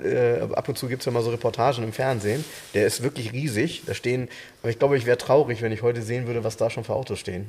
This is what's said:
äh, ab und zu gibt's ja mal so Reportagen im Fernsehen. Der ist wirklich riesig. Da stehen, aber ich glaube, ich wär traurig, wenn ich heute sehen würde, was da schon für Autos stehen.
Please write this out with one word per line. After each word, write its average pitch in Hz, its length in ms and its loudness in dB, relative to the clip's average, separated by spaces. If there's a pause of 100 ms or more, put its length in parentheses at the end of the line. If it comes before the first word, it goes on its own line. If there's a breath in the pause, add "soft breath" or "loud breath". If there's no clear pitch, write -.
äh, 120 500 2
ab - 140 0
und 123 80 -6
zu 131 100 -6
gibt's 127 180 -6
ja 127 60 0
mal 120 100 2
so 113 80 0
Reportagen 117 540 0
im 110 100 -4
Fernsehen. 131 500 0 (300 loud breath)
Der 101 140 4
ist 117 160 -2
wirklich 117 300 -4
riesig. 131 520 -2
Da - 80 -4
stehen, 123 360 -2 (320 loud breath)
aber 117 100 0
ich 113 80 -8
glaube, 139 180 6
ich 117 80 -2
wär 120 120 4
traurig, 127 440 4
wenn 113 100 0
ich 107 100 -4
heute 120 200 2
sehen 120 260 -4
würde, 117 160 -2
was 110 140 -4
da 113 120 2
schon 113 140 -4
für 110 100 -4
Autos 120 260 -4
stehen. 95 300 -8